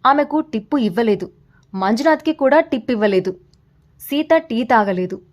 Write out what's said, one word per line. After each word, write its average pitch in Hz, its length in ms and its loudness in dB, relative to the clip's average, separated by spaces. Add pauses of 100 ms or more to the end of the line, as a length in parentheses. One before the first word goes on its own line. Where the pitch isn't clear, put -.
ఆమెకు 285 340 2
టిప్పు 294 380 -4
ఇవ్వలేదు. 202 520 0 (440)
మంజునాథ్కి 285 580 0
కూడా 285 280 2
టిప్ 285 300 -4
ఇవ్వలేదు. 196 460 0 (640)
సీత 302 360 -4
టీ 254 260 -2
తాగలేదు. 196 580 0 (120)